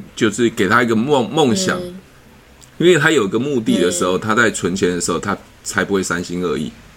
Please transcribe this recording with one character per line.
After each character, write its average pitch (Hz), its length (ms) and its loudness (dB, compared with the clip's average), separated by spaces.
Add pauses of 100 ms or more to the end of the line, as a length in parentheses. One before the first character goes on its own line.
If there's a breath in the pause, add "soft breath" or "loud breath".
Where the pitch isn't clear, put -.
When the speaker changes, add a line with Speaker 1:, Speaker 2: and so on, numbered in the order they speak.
(160)
Speaker 1:
就 113 140 2
是 117 220 0
给 101 180 0
他 120 140 4
一 - 20 0
个 113 100 0
梦-， 123 360 2
梦 165 240 2
想。 190 240 -2
Speaker 2:
嗯。 180 200 -12 (800)
Speaker 1:
因 160 80 2
为 175 140 6
他 156 100 2
有 131 180 2
个 104 120 -2
目 135 200 -2
的 113 200 0
的 87 100 2
时 98 160 -2
候， 90 100 2
Speaker 2:
嗯。 90 40 -2
Speaker 1:
他 110 160 -2
在 113 160 2
存 90 240 -2
钱 95 160 0
的 87 100 -4
时 - 100 -2
候， 82 60 -2
他 95 180 -4 (280)
才 - 200 -4
不 87 80 -4
会 95 120 0
三 87 200 -4
心 87 220 -6
二 78 100 -2
意。 73 160 -6 (260)